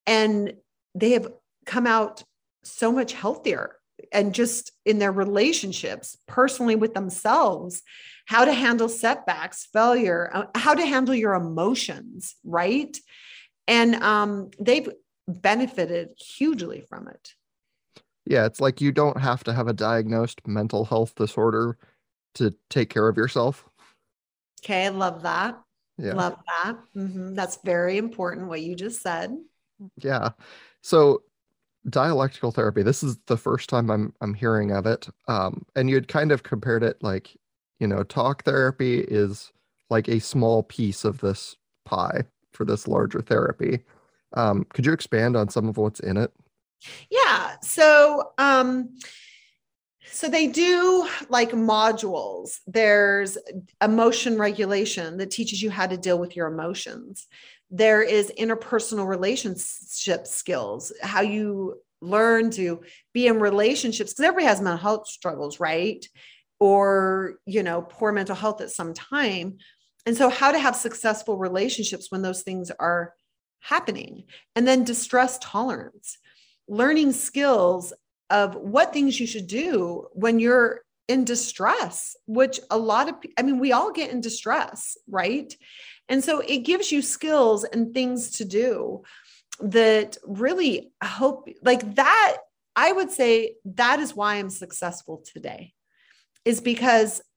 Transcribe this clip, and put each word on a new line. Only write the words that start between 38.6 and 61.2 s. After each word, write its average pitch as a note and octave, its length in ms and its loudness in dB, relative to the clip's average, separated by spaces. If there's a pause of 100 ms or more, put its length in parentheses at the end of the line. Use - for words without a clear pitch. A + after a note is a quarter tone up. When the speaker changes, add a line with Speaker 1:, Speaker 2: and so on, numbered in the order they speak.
Speaker 2:
is G2+ 540 -2 (360)
like A2 200 2
a A#2 100 2
small A2+ 440 2
piece G#2 420 -4
of G2+ 160 -4
this - 340 -4 (300)
pie - 400 -2 (260)
for - 140 -6
this G#2 220 -2
larger - 340 0
therapy. - 580 -2 (540)
Um, G#2+ 320 0
could - 200 -2
you D3+ 60 2
expand A#2+ 460 0
on G#2 120 0
some A2 200 -2
of G2+ 80 -6
what's G#2+ 240 -2
in F#2+ 160 -2
it? A2+ 160 -2 (760)
Speaker 1:
Yeah. A4 540 2
So, D4+ 760 6
um, B3+ 580 2 (1160)
so - 160 -6
they D#4 200 2
do, F4+ 600 4 (220)
like, A#3 220 2
modules. G#3+ 1160 0
There's G3+ 720 4 (440)
emotion A3+ 560 4
regulation G3+ 800 -2
that F#3+ 140 -8
teaches G#3 300 -6
you G#3+ 100 -2
how F#3 160 -2
to F#3 100 -4
deal F3 220 0
with F3 160 -8
your E3+ 120 -4
emotions. - 800 -10 (440)
There G#3+ 300 4
is G#3 360 2
interpersonal A3+ 680 -2
relationship F#3+ 1200 -4
skills, B2 640 -6 (100)
how G3 200 0